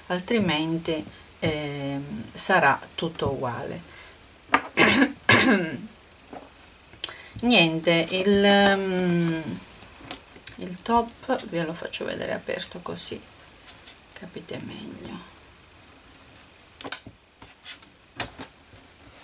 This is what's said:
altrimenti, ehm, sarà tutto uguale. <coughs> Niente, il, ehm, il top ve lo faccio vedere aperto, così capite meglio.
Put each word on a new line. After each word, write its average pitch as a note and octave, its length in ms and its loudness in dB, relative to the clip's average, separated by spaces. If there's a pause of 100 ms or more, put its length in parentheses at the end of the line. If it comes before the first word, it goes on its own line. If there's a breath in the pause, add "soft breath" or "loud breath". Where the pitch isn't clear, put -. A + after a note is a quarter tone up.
altrimenti, E3 960 -2 (360 loud breath)
ehm, C#3+ 920 -4
sarà D3 460 4 (160)
tutto D#3+ 360 -4
uguale. C3 500 -6 (680 loud breath)
<coughs> G#3 1400 4 (1500 loud breath)
Niente, E3 720 4
il, G3+ 340 4
ehm, F#3 1120 2 (1000)
il F3+ 260 -12
top A#3 640 -2
ve E3+ 180 -4
lo D#3+ 80 -4
faccio - 320 -8
vedere - 300 -6
aperto, - 480 -8
così F3 380 -8 (920)
capite - 500 -14
meglio. - 680 -14 (4000)